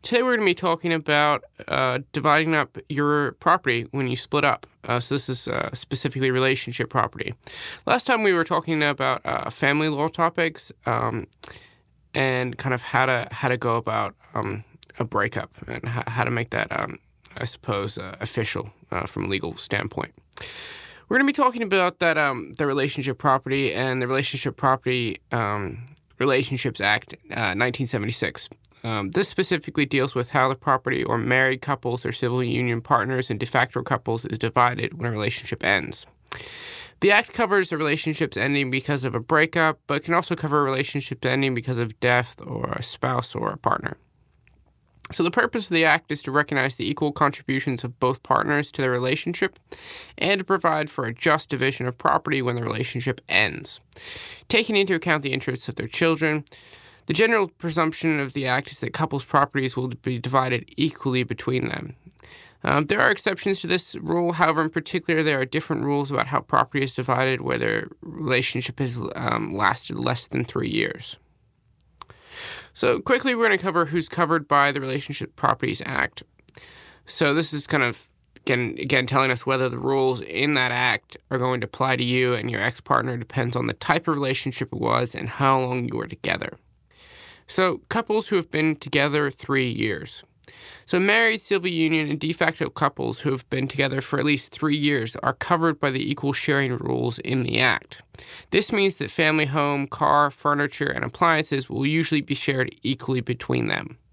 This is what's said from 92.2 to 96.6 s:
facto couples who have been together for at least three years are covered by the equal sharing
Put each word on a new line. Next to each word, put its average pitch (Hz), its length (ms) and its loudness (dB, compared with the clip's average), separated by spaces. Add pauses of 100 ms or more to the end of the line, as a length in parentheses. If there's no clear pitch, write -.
facto 160 380 0
couples 131 480 -2
who 143 120 -2
have 127 200 -4
been 135 160 -2
together 135 340 -2
for - 160 -4
at 139 80 0
least 147 260 0
three 151 240 0
years 143 420 0
are 131 160 0
covered 165 460 0
by 139 120 2
the 131 180 -2
equal 143 240 -2
sharing 135 420 0